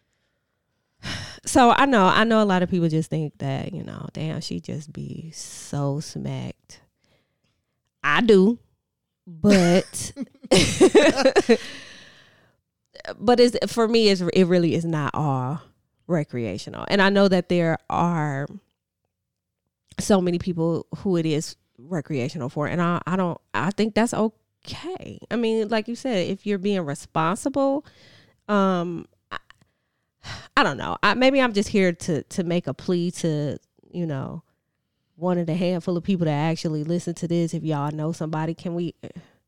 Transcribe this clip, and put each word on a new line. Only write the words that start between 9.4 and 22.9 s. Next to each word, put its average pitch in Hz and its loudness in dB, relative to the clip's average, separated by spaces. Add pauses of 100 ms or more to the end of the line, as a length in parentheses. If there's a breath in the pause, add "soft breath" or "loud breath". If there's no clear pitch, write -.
<laughs> - 6 (1600 loud breath)
but 233 2
it's, 240 4
for 226 2
me, 226 4
it's, 190 2
it 180 4
really 170 2
is 170 -2
not 156 -2
all 135 -2 (460)
recreational. 120 -4
And 202 2
I 190 6
know 196 4
that 180 0
there 170 0 (120)
are 151 -2 (1500)
so 190 2
many 175 0
people 165 -2 (120)
who 185 -2
it 165 0
is 156 -2 (220)
recreational 135 -6
for, 147 -6
and 151 -2
I, 175 0